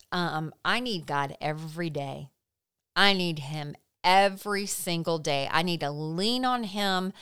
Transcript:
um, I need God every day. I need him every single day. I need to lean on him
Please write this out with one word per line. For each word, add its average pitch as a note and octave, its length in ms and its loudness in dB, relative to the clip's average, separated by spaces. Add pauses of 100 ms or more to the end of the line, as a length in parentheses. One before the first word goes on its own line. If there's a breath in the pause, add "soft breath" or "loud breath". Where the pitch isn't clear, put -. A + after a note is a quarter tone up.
(120)
um, D#3+ 420 -2 (100)
I G#3 160 2
need G#3 260 -6
God C#3+ 340 -2
every D#3 500 -4
day. C#3+ 380 -8 (680)
I G3 160 8
need F3 280 0
him D3 340 -10 (280)
every G3 640 4
single E3+ 520 -2
day. C#3+ 320 0
I D#3+ 120 2
need E3+ 180 0
to D3 100 -2
lean E3+ 540 -2
on B3 200 0
him F#3+ 580 -2